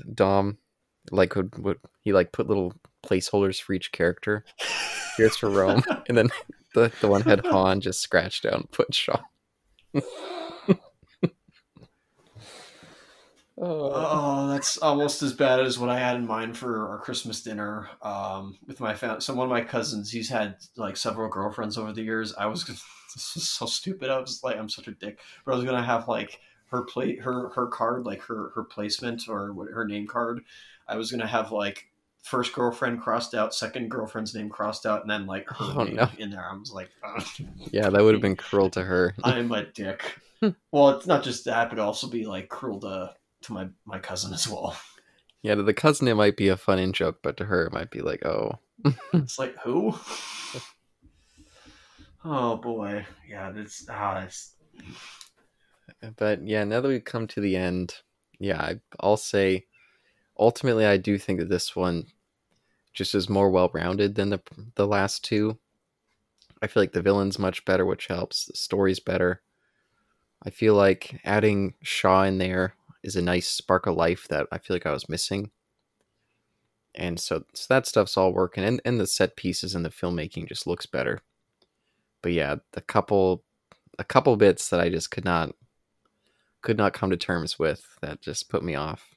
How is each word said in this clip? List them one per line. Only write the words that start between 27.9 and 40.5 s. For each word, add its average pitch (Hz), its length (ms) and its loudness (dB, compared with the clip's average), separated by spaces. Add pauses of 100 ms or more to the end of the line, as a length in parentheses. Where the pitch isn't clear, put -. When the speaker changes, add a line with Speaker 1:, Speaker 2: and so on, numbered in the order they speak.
Speaker 2:
like, 98 160 -8
her, 110 340 -8
her 113 80 -4
placement 117 640 -6
or 101 240 -6
what, 95 160 -12
her 113 180 -6
name 104 220 -6
card. 117 320 -4 (480)
I 107 80 -6
was 110 160 -4
gonna 117 160 -4
have, 110 240 -2
like, 101 360 -4 (360)
first 123 300 -2
girlfriend 120 480 -2
crossed - 340 -2
out, 107 180 0
second 113 380 -6
girlfriend's 113 420 -6
name 107 140 -8
crossed 104 380 -6
out, 107 160 0
and 107 80 -8
then, 107 160 -4
like, 95 240 -8
her 131 100 -12
Speaker 1:
Oh, 143 240 -2
Speaker 2:
name 107 140 -4
Speaker 1:
no. 117 100 6 (100)
Speaker 2:
in 107 120 -10
there. 92 200 -10
I 95 60 -10
was 104 160 -16
like, 92 200 -12 (120)
"Ugh." - 200 -8 (500)
Speaker 1:
Yeah, 104 160 4
that 101 120 6
would 110 120 10
have 104 80 4
been 98 160 2
cruel 98 320 2
to 92 160 -2
her. 92 380 2
Speaker 2:
I'm 120 280 2
a 104 140 -2
dick. - 560 -10 (200)
Speaker 1:
<laughs> 208 140 2 (160)